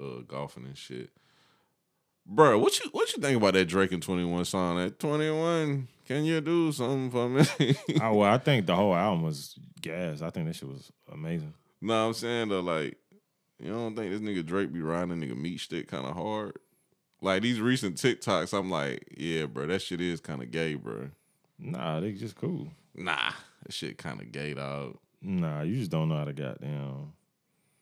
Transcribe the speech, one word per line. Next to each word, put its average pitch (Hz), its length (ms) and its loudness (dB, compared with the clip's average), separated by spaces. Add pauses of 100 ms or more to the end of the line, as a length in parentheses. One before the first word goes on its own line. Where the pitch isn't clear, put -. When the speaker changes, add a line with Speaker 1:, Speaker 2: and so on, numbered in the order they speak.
Speaker 1:
uh, 64 260 -10
golfing 67 380 -10
and 69 140 -16
shit. 62 320 -12 (1200)
Bruh, 113 300 10
what 403 180 4
you, 440 140 -6
what 466 220 0
you 262 60 -6
think - 160 4
about 101 180 6
that 95 120 6
Drake 92 260 4
and 85 100 -2
Twenty-one 87 420 0
song? 87 340 0
That 92 200 -2
"Twenty-one, 156 880 0 (180)
can 147 180 0
you 160 160 2
do 165 320 2
something 131 380 0
for 123 180 0
me?" 139 480 6 (120)
<laughs> 143 120 2
Speaker 2:
I, 113 100 4
well, 104 220 8
I 127 60 8
think 127 280 2
the 87 100 4
whole 98 180 6
album 87 300 2
was 73 340 -6 (220)
gas. 82 420 -6
I 82 80 -6
think 82 160 -4
that 82 100 -4
shit 69 120 -12
was 67 220 -14 (220)
amazing. 78 400 -6 (280)
Speaker 1:
Nah, 110 260 2
I'm 113 80 0
saying 117 340 -2
though, 95 120 0
like, 80 360 -2 (640)
you 76 140 -8
don't 113 240 -6
think 107 160 -4
this 104 80 -4
nigga 98 260 -4
Drake 87 260 -2
be 85 80 -4
riding 85 300 -2
a 82 160 -4
nigga 60 100 -6
meat 76 240 -6
stick - 300 -8
kinda 65 220 -6
hard? 104 440 -6 (640)
Like, 95 220 4
these 120 180 2
recent 113 360 2
TikToks, 101 600 2
I'm 95 140 0
like, 71 460 -2
"Yeah, 80 300 -2
bro, 67 200 -6
that 92 160 0
shit 85 180 -4
is 87 200 -2
kinda 65 260 -8
gay, 78 280 -2
bro." 57 360 -8 (480)
Speaker 2:
Nah, 80 420 -4
they 104 120 -4
just 104 240 -10
cool. 160 320 -6 (260)
Speaker 1:
Nah, 73 380 -2 (320)
that - 80 -16
shit - 260 -8
kinda 53 260 -10
gay, 71 300 -8
dog. 69 420 -8 (240)
Speaker 2:
Nah, 82 420 -2
you 95 140 -2
just 101 140 -4
don't 80 180 0
know 78 80 0
how 76 80 -4
to 73 80 -6
goddamn 69 800 -8 (680)